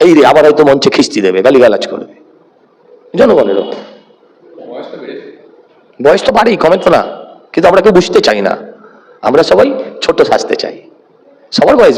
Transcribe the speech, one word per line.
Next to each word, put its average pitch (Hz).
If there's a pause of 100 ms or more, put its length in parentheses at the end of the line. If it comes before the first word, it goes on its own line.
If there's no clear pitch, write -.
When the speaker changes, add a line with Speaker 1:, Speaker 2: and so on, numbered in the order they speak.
Speaker 1:
এই 175
রে 143
আবার 151
হয়তো 151
মঞ্চে 139
খিস্তি -
দেবে, 92
গালিগালাজ 123
করবে। - (1040)
জনগণেরও 120 (1080)
Speaker 2:
বয়সটা 131
বেড়েছে। - (760)
Speaker 1:
বয়স 165
তো -
বাড়েই, 220
কমে 170
তো 185
না, 104 (500)
কিন্তু 175
আমরা 190
কেউ 208
বুঝতে -
চাই 110
না, 90 (760)
আমরা 147
সবাই 208 (360)
ছোট 165 (120)
সাজতে -
চাই। - (760)
সবার -
বয়স 156